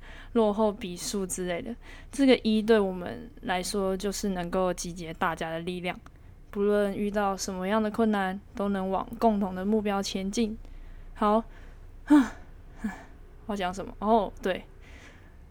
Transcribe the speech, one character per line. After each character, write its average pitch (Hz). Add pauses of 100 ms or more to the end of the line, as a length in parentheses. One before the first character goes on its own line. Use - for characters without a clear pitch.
(340)
落 220
后 214
比 190
数 190
之 180
类 170
的。 226 (380)
这 277
个 262
一 220
对 220
我 196
们 180 (140)
来 180
说， 190
就 196
是 -
能 180
够 185
集 175
结 170
大 165
家 165
的 165
力 175
量， 175 (520)
不 202
论 202
遇 208
到 196
什 196
么 185
样 214
的 214
困 220
难， 196 (140)
都 202
能 190
往 185 (140)
共 220
同 190
的 185
目 214
标 202
前 196
进。 220 (580)
好， 214 (640)
<sighs> -
我 208
讲 180
什 190
么？ -
哦， 214
对， 185 (880)